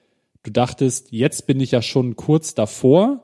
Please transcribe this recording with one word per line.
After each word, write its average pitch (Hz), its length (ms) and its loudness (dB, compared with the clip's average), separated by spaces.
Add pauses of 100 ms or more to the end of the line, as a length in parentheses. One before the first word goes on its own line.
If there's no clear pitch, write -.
(420)
du - 80 -16
dachtest, 123 600 -2
„Jetzt 120 340 -2
bin 135 140 0
ich 131 100 -2
ja 123 100 2
schon 123 360 -2
kurz - 380 -2
davor“, 170 680 2